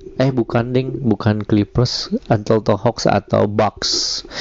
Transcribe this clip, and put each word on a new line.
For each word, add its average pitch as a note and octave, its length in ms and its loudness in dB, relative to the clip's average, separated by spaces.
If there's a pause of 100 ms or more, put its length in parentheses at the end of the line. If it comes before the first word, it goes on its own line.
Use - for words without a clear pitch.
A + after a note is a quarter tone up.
(260)
Eh, C#3 60 2
bukan, B2 420 -2
ding, C3 320 -2
bukan G#2+ 400 0
Clippers, - 640 0 (160)
Atlanta G#2+ 480 2
Hawks - 320 -2
atau G#2 400 2
Bucks. - 800 -2 (160)